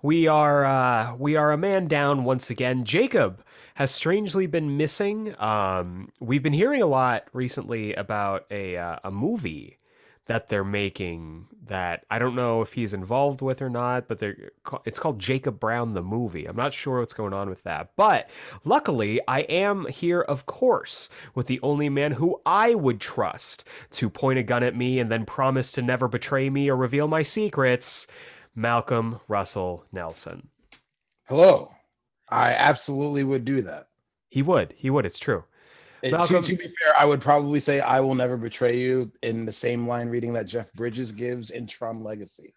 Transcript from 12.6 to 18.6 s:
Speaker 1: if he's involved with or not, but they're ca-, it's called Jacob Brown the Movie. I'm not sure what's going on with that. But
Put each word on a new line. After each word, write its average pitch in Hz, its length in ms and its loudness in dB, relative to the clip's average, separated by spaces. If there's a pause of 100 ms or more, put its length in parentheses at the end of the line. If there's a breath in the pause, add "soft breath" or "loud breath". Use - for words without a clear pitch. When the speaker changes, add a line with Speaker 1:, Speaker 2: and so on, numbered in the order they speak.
Speaker 1:
if 107 120 -4
he's 110 200 -4
involved 127 480 -2
with 135 220 -4
or 131 80 -4
not, 123 380 -4
but 107 100 -6
they're 101 320 -8 (140)
ca-, - 200 -10
it's - 140 -8
called 131 220 -4
Jacob 131 400 -2
Brown 117 340 -2
the 90 80 -2
Movie. 95 440 -4
I'm - 100 -10
not 131 160 -2
sure 127 260 -4
what's 117 160 -4
going 101 180 -6
on 98 160 -4
with 92 140 -10
that. 80 320 -8
But 190 340 4 (360 loud breath)